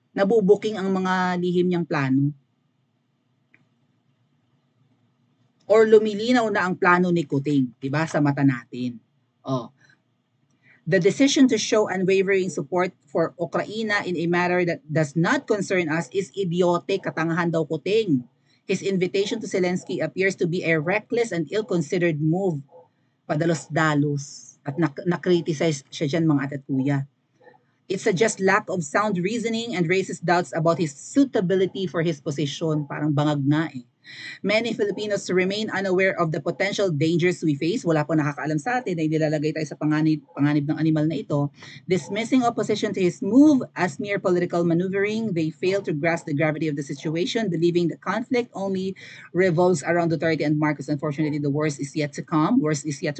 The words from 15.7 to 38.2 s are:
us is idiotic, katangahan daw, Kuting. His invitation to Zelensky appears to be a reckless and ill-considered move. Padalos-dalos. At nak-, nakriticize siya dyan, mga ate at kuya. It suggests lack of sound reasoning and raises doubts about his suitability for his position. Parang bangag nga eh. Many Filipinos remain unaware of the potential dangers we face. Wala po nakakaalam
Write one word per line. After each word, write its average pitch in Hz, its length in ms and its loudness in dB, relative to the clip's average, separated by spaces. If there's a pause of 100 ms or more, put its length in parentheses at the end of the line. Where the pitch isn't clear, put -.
us 165 240 -4
is 190 240 -2
idiotic, 180 720 0
katangahan 165 400 -2
daw, 165 160 0
Kuting. 165 640 0 (400)
His 190 160 -2
invitation 196 560 0
to 196 80 -10
Zelensky 180 560 -2
appears 180 320 -2
to - 80 -2
be 165 240 -2
a 165 80 2
reckless 214 560 -2
and 170 160 -4
ill-considered 175 720 -2
move. 165 400 0 (640)
Padalos-dalos. 151 1400 -2
At 139 80 -8
nak-, 160 320 -2
nakriticize 170 800 0
siya 143 240 -4
dyan, 165 160 2
mga 147 160 4
ate 143 160 -8
at - 80 -20
kuya. 135 300 0 (920)
It 190 100 -4
suggests 220 400 0
lack 190 320 0
of 185 80 -2
sound 202 400 -2
reasoning 226 560 -4
and 180 80 0
raises 185 320 -2
doubts 175 400 0
about 165 240 2
his 160 160 -2
suitability 196 880 0
for 175 160 -4
his 160 240 -2
position. 156 640 -4
Parang 151 240 -2
bangag 147 320 0
nga 151 240 2
eh. 127 160 -12 (580)
Many 214 320 0
Filipinos 202 560 -4
remain 190 400 0
unaware 190 480 0
of 160 160 0
the 160 80 -6
potential 190 480 -2
dangers 165 480 0
we 156 160 0
face. 165 320 -2
Wala 160 160 2
po 156 160 0
nakakaalam 147 400 -2